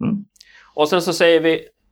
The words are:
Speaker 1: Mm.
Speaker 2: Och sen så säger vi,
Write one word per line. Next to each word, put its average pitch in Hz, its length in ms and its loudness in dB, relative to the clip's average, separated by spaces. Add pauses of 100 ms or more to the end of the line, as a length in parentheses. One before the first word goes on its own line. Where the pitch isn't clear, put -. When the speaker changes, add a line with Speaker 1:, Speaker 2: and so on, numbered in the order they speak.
Speaker 1:
Mm. - 220 -6 (480)
Speaker 2:
Och 151 160 0
sen 180 120 0
så 175 120 -4
säger 170 280 2
vi, 160 200 0 (300)